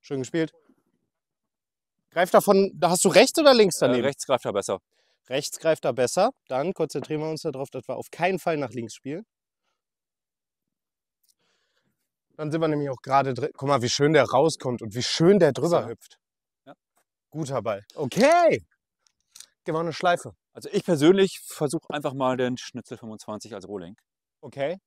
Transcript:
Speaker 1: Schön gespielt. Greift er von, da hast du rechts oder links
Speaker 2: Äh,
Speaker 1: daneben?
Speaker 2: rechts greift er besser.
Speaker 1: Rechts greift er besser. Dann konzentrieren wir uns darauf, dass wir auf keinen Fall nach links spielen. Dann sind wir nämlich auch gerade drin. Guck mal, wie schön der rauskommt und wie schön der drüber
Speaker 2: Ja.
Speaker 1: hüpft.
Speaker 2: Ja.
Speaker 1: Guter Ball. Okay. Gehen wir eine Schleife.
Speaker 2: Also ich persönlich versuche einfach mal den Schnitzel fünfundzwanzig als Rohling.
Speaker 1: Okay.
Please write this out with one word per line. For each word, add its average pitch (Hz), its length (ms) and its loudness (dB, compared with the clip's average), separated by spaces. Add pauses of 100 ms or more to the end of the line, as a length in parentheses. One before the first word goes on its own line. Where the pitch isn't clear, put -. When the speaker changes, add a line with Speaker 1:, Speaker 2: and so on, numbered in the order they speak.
Speaker 1:
Schön 139 200 -8
gespielt. 160 320 -4 (1600)
Greift 175 240 0
er 208 60 10
von, 196 340 4
da 160 160 0
hast 180 140 0
du 202 40 6
rechts 185 300 6
oder 294 140 8
links 214 260 4
Speaker 2:
Äh, 143 100 2
Speaker 1:
daneben? 123 180 0
Speaker 2:
rechts - 180 -6
greift 127 200 -2
er 120 80 -4
besser. 98 260 -4 (500)
Speaker 1:
Rechts 139 300 -6
greift 160 260 -2
er 143 80 0
besser. 131 380 0 (160)
Dann 143 260 -4
konzentrieren 151 480 -6
wir 156 80 -6
uns 160 140 -8
darauf, 139 260 -8
dass - 200 -12
wir 131 80 -8
auf - 160 -12
keinen 180 260 -2
Fall 165 200 -2
nach 131 120 -6
links 117 240 -10
spielen. 160 320 -12 (3000)
Dann 151 160 -8
sind 160 80 -4
wir 160 80 0
nämlich 147 220 -2
auch 127 120 -8
gerade 135 320 2
drin. 127 220 -6
Guck 135 120 -8
mal, 139 140 2
wie 120 60 -2
schön 143 240 2
der 143 180 8
rauskommt 131 520 0
und 104 120 -14
wie 120 80 -6
schön 190 380 4
der 151 120 4
drüber 139 280 0
Speaker 2:
Ja. 104 80 -8
Speaker 1:
hüpft. - 300 -16 (480)
Speaker 2:
Ja. 135 80 -20 (560)
Speaker 1:
Guter 139 320 -6
Ball. 104 220 -4 (100)
Okay. 247 680 2 (1000)
Gehen 165 100 -6
wir 160 60 -2
eine 170 140 -4
Schleife. 175 420 -2 (160)
Speaker 2:
Also 127 180 -18
ich 196 140 -2
persönlich 180 560 4
versuche - 520 -6
einfach 147 220 -6
mal 127 220 0
den 127 200 -2
Schnitzel - 420 -14
fünfundzwanzig 110 560 -14
als 95 120 -14
Rohling. 98 300 -12 (440)
Speaker 1:
Okay. 143 460 -8